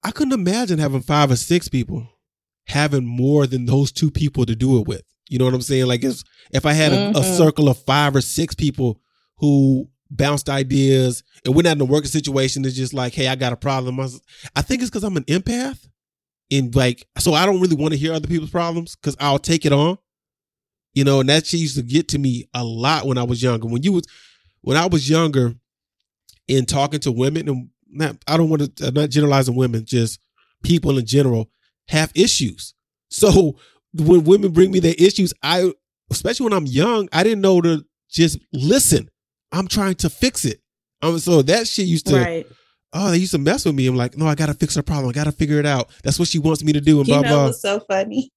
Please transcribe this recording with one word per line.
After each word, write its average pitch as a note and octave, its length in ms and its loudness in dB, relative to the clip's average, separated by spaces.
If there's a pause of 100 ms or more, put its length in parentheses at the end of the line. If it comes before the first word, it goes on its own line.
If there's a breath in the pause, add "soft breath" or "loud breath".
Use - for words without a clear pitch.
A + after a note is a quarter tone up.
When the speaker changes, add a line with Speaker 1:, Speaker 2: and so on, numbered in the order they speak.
Speaker 1:
I G#3+ 80 -4
couldn't C#4 200 -2
imagine G3 460 -2
having C3+ 240 -2
five D3 280 2
or B2 60 2
six F3 320 -2
people, A#2+ 400 -6 (580)
having C#3+ 380 0
more C3 420 2
than B2 200 -4
those C3+ 260 0
two D#3 180 0
people C#3 360 -2
to A#2 100 -2
do B2 240 2
it G#2 80 -4
with. G2+ 140 -8 (280)
You B2+ 80 -4
know B2+ 80 2
what B2+ 80 2
I'm B2+ 80 -2
saying? C3 240 0
Like, B2 180 -2
if, C3 180 -4 (300 soft breath)
if C3+ 140 0
I D3 60 2
had D#3 200 2
a, G3+ 180 0
a - 40 0
Speaker 2:
Mm-hmm. F3+ 220 2
Speaker 1:
circle D#3 320 4
of B2+ 160 0
five C#3+ 300 0
or C3+ 60 4
six - 340 -4
people B2+ 460 -4 (380)
who C#3 500 2 (220)
bounced C#3+ 400 -2
ideas C3+ 720 0 (220 soft breath)
and C3 100 0
we're E3 80 4
not E3 140 2
in D3 40 -2
a C#3+ 60 2
working C#3+ 240 0
situation, C3+ 540 -2
it's C3 120 -4
just C3 160 -6
like, B2+ 220 -6
"Hey, C3 140 -2
I C3 80 -2
got B2+ 160 -2
a A#2 40 -6
problem." C3 420 -4
I C3+ 40 -4
was, C3 180 -10 (340 loud breath)
I C#3+ 80 -2
think B3 200 -4
it's A#3+ 80 -6
'cause G3+ 140 -6
I'm G3 120 -4
an C#3 80 -4
empath. A#3+ 640 -4 (640)
And, C3 240 -2
like, B2+ 320 0 (120)
so F3 160 2
I E3+ 120 4
don't G3 140 2
really F3+ 160 2
wanna D3+ 200 -2
hear D#3 160 -4
other D3+ 160 -6
people's D#3 220 -4
problems E3+ 460 -4
'cause C#3 240 -6
I'll C#3 180 2
take E3 260 -2
it D3 80 2
on. D#3 240 0 (960)
You C#3 120 0
know, C#3 160 4
and C3 80 2
that D#3 180 2
shit F3 140 -2
used C#3+ 160 -4
to C3+ 60 -4
get C3 260 -2
to E3+ 100 -4
me B2+ 340 -2
a B2 120 -6
lot A#2+ 420 -2
when C3 120 -2
I B2 60 -2
was A#2+ 180 -4
younger. A#2 240 -2
When A#2 160 -4
you F#3+ 120 0
was, E3+ 100 -2 (560 soft breath)
when C3+ 160 -2
I E3 100 2
was D#3 220 0
younger C#3+ 460 0 (920)
and B2+ 200 0
talking C#3+ 320 -2
to C#3+ 120 -4
women, C#3+ 360 -2
and B2+ 220 -6 (200)
not, D3+ 260 -6 (120)
I D3 80 -6
don't E3 140 0
wanna, D3 180 -2 (140)
I'm B2+ 120 -4
not D3 160 -2
generalizing C#3 460 0
women, A#2+ 300 -2
just A#2 340 -2 (420)
people C#3 360 0
in A#2 80 -4
general A#2+ 440 0 (380)
have D#3 260 0
issues. - 600 0 (360)
So F#3 460 4 (380 soft breath)
when D#3+ 300 6
women G3 280 4
bring F#3 200 4
me F#3 80 2
their E3 180 0
issues, F#3 340 4 (100)
I, F3+ 300 0 (380)
especially B3 340 -4
when A3 80 0
I'm F3 140 0
young, F#3 460 0
I D#3+ 100 0
didn't G#3+ 200 2
know F#3+ 180 4
to E3 240 0 (260)
just D#3+ 280 2 (140)
listen. D3 560 0 (460)
I'm F#3 140 -4
trying G3 280 -2
to - 140 -2
fix - 340 -4
it. A#2 160 -6 (400)
Um, E3 180 -2
so E3 240 4
that G#3 260 2
shit G3 180 -2
used E3 220 -2
to, C#3+ 80 4
Speaker 2:
Right. B2+ 300 -2 (460 soft breath)
Speaker 1:
oh, F#3+ 180 -2
they E3+ 80 2
used F#3 140 -2
to D#3+ 60 0
mess D#3 260 0
with D#3+ 100 0
me. C3 120 0
I'm B2+ 100 0
like, B2 220 -4
"No, D#3 80 0
I D3+ 80 2
gotta D3 200 -2
fix - 200 -2
her D3 80 -2
problem. C#3+ 260 -4
I A#2+ 40 -6
gotta D3 200 -4
figure D3+ 280 0
it D3 60 -2
out. C3+ 240 -2 (120 soft breath)
That's - 160 -2
what F3 100 0
she E3+ 120 -2
wants D#3 240 0
me D3+ 80 2
to D3 80 2
do," D3+ 180 4
and C#3 100 2
Speaker 2:
You D3 60 4
Speaker 1:
blah, C#3+ 80 4
Speaker 2:
know C#3+ 60 0
Speaker 1:
blah. D3 160 4
Speaker 2:
what's C3 180 -2
so G3+ 260 -2
funny? G#3 480 -2